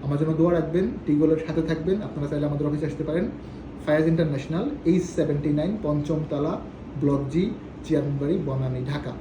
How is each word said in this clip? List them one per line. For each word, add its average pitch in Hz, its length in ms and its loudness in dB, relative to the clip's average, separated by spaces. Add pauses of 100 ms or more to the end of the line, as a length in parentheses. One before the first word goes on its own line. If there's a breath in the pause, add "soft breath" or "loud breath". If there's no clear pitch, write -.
আমার 143 160 0
জন্য 156 180 2
দোয়া 175 160 6
রাখবেন, 165 320 2 (200)
টিগলের 156 320 4 (100)
সাথে 160 140 0
থাকবেন। 160 400 0
আপনারা 147 260 -6
চাইলে 147 180 -2
আমাদের 143 220 0
অফিসে 147 180 0
আসতে 143 180 -4
পারেন, 165 220 0 (600 loud breath)
ফায়াজ 156 220 4
ইন্টারন্যাশনাল, 160 580 0 (200)
এইচ 175 180 6
সেভেন্টি 147 460 0
নাইন, 160 340 2
পঞ্চম 147 360 0 (100)
তলা, 151 240 0 (480)
ব্লক 139 200 4 (100)
জি, 180 180 2 (360)
চেয়ারম্যান 143 360 0
বাড়ি, 151 140 2 (100)
বনানী, 131 360 -2 (100)
ঢাকা। 139 300 -4